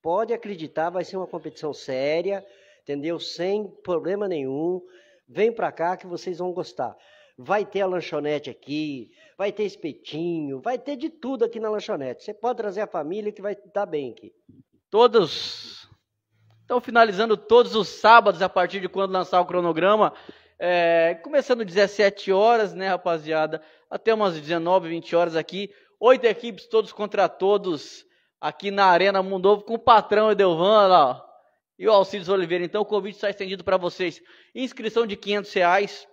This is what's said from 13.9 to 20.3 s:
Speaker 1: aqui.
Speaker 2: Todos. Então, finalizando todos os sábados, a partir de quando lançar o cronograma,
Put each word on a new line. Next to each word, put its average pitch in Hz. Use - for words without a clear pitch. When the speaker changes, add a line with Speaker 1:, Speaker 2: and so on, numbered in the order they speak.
Speaker 1:
aqui. 101
Speaker 2:
Todos. -
Então, 240
finalizando 226
todos 214
os 208
sábados, 208
a 185
partir 185
de 180
quando 190
lançar 180
o 180
cronograma, 175